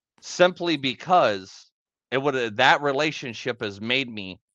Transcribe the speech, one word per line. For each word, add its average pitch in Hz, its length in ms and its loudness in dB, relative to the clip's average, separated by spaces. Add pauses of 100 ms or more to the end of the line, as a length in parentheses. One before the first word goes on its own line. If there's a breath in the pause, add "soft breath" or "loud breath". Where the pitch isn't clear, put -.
(200)
simply 175 580 0
because 131 920 0 (400)
it 123 80 -2
would, 131 400 0
that 139 240 6
relationship 135 800 -4
has 101 180 -6
made 120 320 -2
me 95 280 -12 (160)